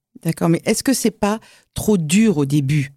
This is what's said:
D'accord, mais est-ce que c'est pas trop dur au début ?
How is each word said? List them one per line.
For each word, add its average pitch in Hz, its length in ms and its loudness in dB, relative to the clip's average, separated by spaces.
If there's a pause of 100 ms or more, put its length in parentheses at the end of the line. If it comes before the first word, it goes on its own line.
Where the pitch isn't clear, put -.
(240)
D'accord, 165 240 -2
mais 170 160 2
est-ce 226 180 0
que 277 100 0
c'est 226 200 0
pas 208 260 -2 (360)
trop 214 220 0
dur 175 420 2
au 143 60 2
début ? 139 520 0